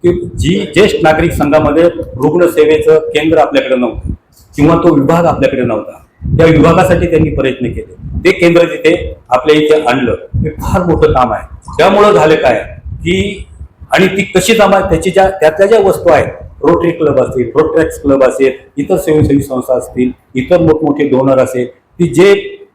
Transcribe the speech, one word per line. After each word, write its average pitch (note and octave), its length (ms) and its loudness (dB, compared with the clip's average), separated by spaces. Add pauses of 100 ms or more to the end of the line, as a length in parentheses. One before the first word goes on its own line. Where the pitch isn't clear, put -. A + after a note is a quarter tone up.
की - 360 -2
जी F#3+ 360 -2
ज्येष्ठ F3+ 280 2
नागरिक D#3+ 300 0
संघामध्ये D3+ 500 0 (160)
रुग्णसेवेचं D#3 1000 2
केंद्र D#3 400 0
आपल्याकडे C#3 380 0
नव्हतं A#2+ 340 -4 (460)
किंवा D#3 200 2
तो E3+ 180 2
विभाग E3 300 2
आपल्याकडे C3 380 0
नव्हता, A2+ 420 -6 (320)
त्या E3 100 4
विभागासाठी E3+ 640 2
त्यांनी D#3 200 0
प्रयत्न C3 360 -4
केले. - 280 -10 (300)
ते F3+ 80 4
केंद्र E3+ 320 4
तिथे D#3+ 520 -2 (140)
आपल्या D3+ 260 2
इथे D3+ 260 2
आणलं, B2+ 300 -2
हे - 380 -6
फार - 320 -4
मोठं D#3 300 0
काम B2 200 0
आहे. - 240 -12 (220)
त्यामुळं G3+ 340 4
झालं D#3+ 220 2
काय B2 400 -2 (120)
की, F#3+ 600 -6 (440)
आणि F3 160 2
ती F#3+ 160 -4
कशी F#3+ 320 -2
जमा, G3 260 2
त्याची F3+ 300 -2
ज्या, F#3+ 200 2
त्यातल्या D#3 360 0
ज्या A3 140 4
वस्तू F#3 320 0
आहेत, C#3 140 2 (160)
रोटरी E3+ 480 -2
क्लब D3 300 0
असतील, A#2+ 340 -4
रोटरॅक्स D#3 480 -2
क्लब C3+ 220 2
असेल, C3 280 2 (240)
इतर C#3+ 200 -2
स्वयंसेवी D3+ 460 0
संस्था B2+ 320 -4
असतील, B2+ 360 -4 (240)
इतर C3 240 0
मोठमोठे D3+ 500 0
डोनर C3 300 2
असेल, B2 280 -2 (320)
की F3 160 0
जे G3 420 2 (180)